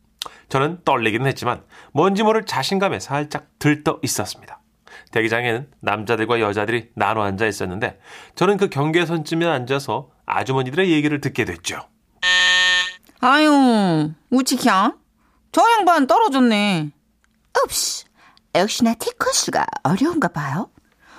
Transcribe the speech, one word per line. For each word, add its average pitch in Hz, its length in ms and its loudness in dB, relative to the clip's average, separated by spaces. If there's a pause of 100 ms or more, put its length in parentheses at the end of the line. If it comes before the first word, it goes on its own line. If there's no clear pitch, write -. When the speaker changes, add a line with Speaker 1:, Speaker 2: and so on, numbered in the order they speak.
(500)
Speaker 1:
저는 151 340 -2
떨리기는 120 420 0
했지만 120 360 -4 (300)
뭔지 190 300 2
모를 220 220 2
자신감에 185 560 -2
살짝 147 460 -8 (120)
들떠 147 440 0
있었습니다. - 580 -8 (520)
대기장에는 113 560 0 (120)
남자들과 110 600 -2
여자들이 107 540 -2
나눠 107 300 -2
앉아 98 220 -2
있었는데, 98 520 -6 (360)
저는 202 240 2
그 196 100 0
경계선쯤에 165 800 -2
앉아서 135 640 -4 (160)
아주머니들의 131 640 -2
얘기를 147 320 0
듣게 123 240 -2
됐죠. - 320 -10 (1400)
Speaker 2:
아유, 247 880 4 (200)
우치키야? 247 600 2 (600)
저 370 100 4 (160)
양반 339 280 4
떨어졌네. 233 840 2 (760)
읍시, - 400 -6 (500)
역시나 220 400 2
티코스가 - 720 -2 (200)
어려운가 254 440 0
봐요. 147 420 -6 (480)